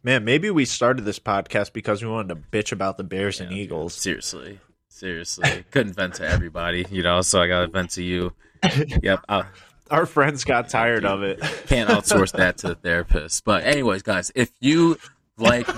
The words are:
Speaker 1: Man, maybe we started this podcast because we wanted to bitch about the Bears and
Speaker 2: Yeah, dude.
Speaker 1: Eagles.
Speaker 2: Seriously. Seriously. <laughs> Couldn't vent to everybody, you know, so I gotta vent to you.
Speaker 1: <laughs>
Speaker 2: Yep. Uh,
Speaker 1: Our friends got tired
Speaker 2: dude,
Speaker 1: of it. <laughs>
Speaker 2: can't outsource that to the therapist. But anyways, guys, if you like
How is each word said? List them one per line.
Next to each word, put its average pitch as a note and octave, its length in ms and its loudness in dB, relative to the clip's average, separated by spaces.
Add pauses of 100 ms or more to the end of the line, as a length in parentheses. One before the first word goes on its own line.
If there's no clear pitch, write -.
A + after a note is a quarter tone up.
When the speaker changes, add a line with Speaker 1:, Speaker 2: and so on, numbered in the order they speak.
Speaker 1:
Man, B2 220 2
maybe D#3 240 2
we D#3 160 4
started B2 400 0
this G#2 140 -4
podcast G2+ 540 -2
because G#2+ 300 -4
we A2+ 60 -6
wanted A2 200 -6
to F2 60 -8
bitch G#2 360 -4
about F#2+ 260 -4
the F#2+ 60 -10
Bears F#2+ 360 -4
and F2+ 120 -12
Speaker 2:
Yeah, F#2+ 60 -8
dude. G#2 80 -6
Speaker 1:
Eagles. E2 300 -6
Speaker 2:
Seriously. F#2 640 -8 (300)
Seriously. F2 800 -6
<laughs> - 40 -20
Couldn't G#2+ 220 0
vent F#2 220 -4
to E2 120 -6
everybody, F2 640 -2
you F#2+ 140 -4
know, F2 180 4
so F#2+ 200 4
I F2 60 4
gotta F2+ 200 2
vent F2+ 240 -4
to F2+ 120 -8
you. F2+ 300 -2 (300)
Speaker 1:
<laughs> E3 100 2 (280)
Speaker 2:
Yep. F#2+ 260 0
Uh, G2 160 0 (460)
Speaker 1:
Our D#3 160 4
friends D3 380 2
got A#2+ 260 0
tired A#2 320 2
Speaker 2:
dude, G2+ 100 0
Speaker 1:
of G2 120 -2
it. G2 160 -4
<laughs> - 280 -8
Speaker 2:
can't B2+ 220 2
outsource G#3 440 2
that F#2 260 2
to F#2+ 100 -6
the E2+ 60 -6
therapist. E2+ 680 0
But G2 220 2
anyways, A#2 380 2
guys, F#2 320 -2
if B2 240 2
you D#3+ 380 4 (400)
like A#2 280 2 (120)